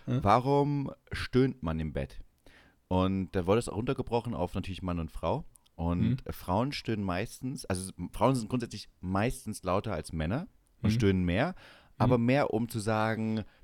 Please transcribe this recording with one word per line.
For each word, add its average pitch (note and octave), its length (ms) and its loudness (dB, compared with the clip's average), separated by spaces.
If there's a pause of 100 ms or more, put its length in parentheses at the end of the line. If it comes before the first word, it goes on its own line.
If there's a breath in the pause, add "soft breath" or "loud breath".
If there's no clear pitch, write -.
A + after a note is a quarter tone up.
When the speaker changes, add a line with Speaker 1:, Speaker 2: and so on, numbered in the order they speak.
Speaker 1:
Mhm. A#2+ 80 -2
Mhm. A#2+ 80 0
Speaker 2:
„Warum C#3 720 4 (180)
stöhnt - 520 2
man D#2+ 180 -2
im D#2 120 -4
Bett?“ C2+ 280 -6 (680 soft breath)
Und F#2 440 2
da F2+ 140 -2
wurde G2+ 140 6
es - 80 -4
auch D2+ 80 -6
runtergebrochen A#2 580 -2
auf E2+ 200 -2
natürlich F#2+ 280 -6
Mann F2 180 -2
und D#2+ 100 -4
Frau. G#2+ 340 -2 (300)
Und E2+ 260 0
Speaker 1:
Mhm. A#2 160 2 (140)
Speaker 2:
Frauen A#2 420 -2
stöhnen G#2+ 320 -4
meistens, A#2 600 -6
also F#2+ 260 -4 (220)
Frauen B2 240 4
sind A2 140 -4
grundsätzlich B2 380 -4 (120)
meistens G2+ 640 -2
lauter F#2+ 300 0
als D#2 180 -6
Männer F2 340 -2 (360)
und G#2+ 80 4
Speaker 1:
Mhm. G#2+ 40 4
Speaker 2:
stöhnen G2 300 4
mehr, G#2+ 300 0 (420 loud breath)
aber B2 220 4
Speaker 1:
Mhm. A#2 80 2
Speaker 2:
mehr C3+ 260 4
um A2+ 160 0
zu A2+ 120 -6
sagen, A2 640 0 (200 soft breath)